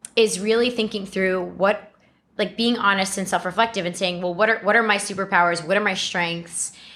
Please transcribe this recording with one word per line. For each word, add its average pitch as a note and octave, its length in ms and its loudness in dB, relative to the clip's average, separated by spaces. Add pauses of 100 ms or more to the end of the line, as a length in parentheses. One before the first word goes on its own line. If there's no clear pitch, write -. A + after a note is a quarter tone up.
(160)
is G#3 240 2
really A3+ 300 2
thinking G#3 360 -4
through F#3 380 -2
what, F3+ 480 -2 (460)
like, G#3 200 -2
being A#3 200 2
honest G3 400 0
and F#3+ 100 -4
self-reflective F#3 580 0
and F3 100 -4
saying, F3+ 260 -2
"Well, F3+ 120 -2
what G#3+ 160 2
are, A3 100 0
what G#3 160 2
are A#3 80 6
my G#3 140 4
superpowers? F#3 680 0
What F#3+ 120 2
are G#3 40 2
my G3+ 120 0
strengths?" E3+ 800 -4 (220)